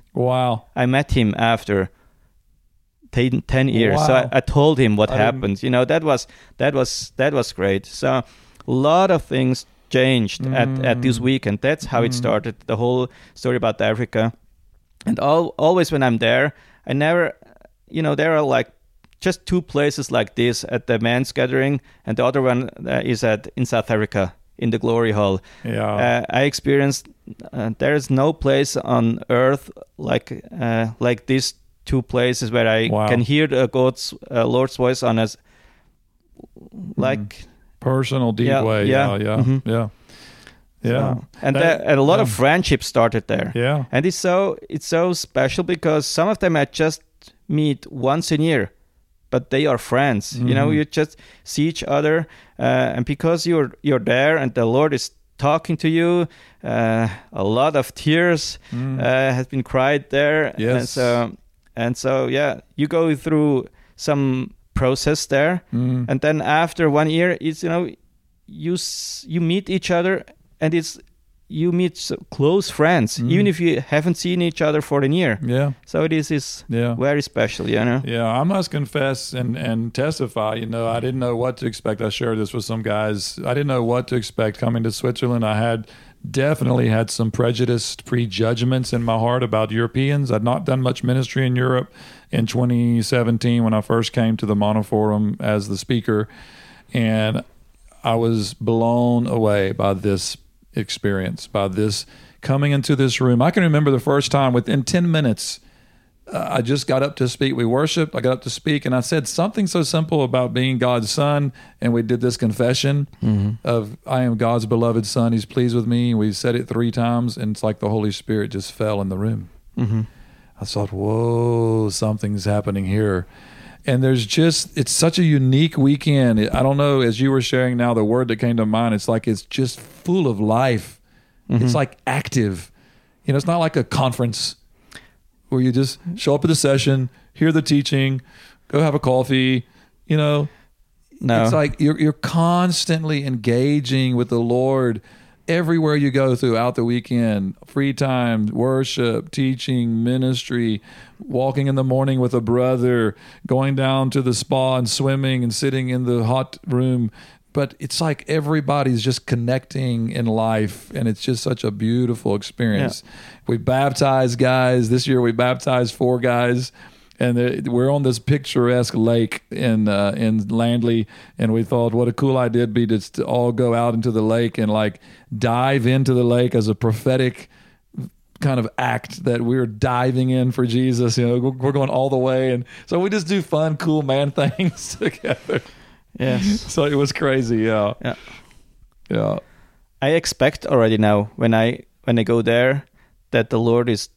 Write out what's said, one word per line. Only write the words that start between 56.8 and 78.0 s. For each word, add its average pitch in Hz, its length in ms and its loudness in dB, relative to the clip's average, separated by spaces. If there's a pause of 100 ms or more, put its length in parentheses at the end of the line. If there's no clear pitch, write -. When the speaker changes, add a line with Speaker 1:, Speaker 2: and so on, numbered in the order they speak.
Speaker 2:
a 98 100 -4
lot 127 320 2
of 135 200 -2
tears, 165 640 0 (120)
Speaker 1:
Mm. 131 280 -6
Speaker 2:
uh, 131 340 0
has 127 140 -4
been 131 160 -4
cried 135 480 0
there. 147 420 2
And - 60 -10
Speaker 1:
Yes. 123 320 0
Speaker 2:
so, 120 440 0 (400)
and 117 220 -2
so, 131 300 0
yeah, 135 340 -2 (140)
you 147 120 -2
go 165 280 2
through 151 500 0 (300)
some 135 560 -2 (220)
process 139 540 0
there, 156 340 0 (100)
Speaker 1:
Mm. 123 380 -2
Speaker 2:
and 135 120 -2
then 151 200 0
after 156 480 0
one 151 200 2
year, 170 300 0
it's, 156 220 -6
you 170 80 -4
know, 170 180 -2 (600)
you 160 260 -6
s-, - 540 -8
you 165 120 -4
meet 175 300 -2
each 190 220 -2
other, 180 320 0 (360)
and 156 140 0
it's, 160 240 -2 (500)
you 160 240 -2
meet 175 260 0
s-, - 160 -8 (180)
close 170 400 0
friends, 151 480 2
Speaker 1:
Mm. 120 120 -2
Speaker 2:
even 202 160 4
if 165 120 0
you 156 220 0
haven't 151 360 0
seen 180 240 -2
each 170 200 -2
other 151 200 0
for 143 220 0
a 135 60 4
year. 151 360 2
Speaker 1:
Yeah. 131 280 0 (120)
Speaker 2:
So 160 220 0
this 156 240 -2
is - 360 -6
Speaker 1:
Yeah. 117 280 -2
Speaker 2:
very 139 260 0
special, 107 480 -4
you 113 160 0
know? 123 200 0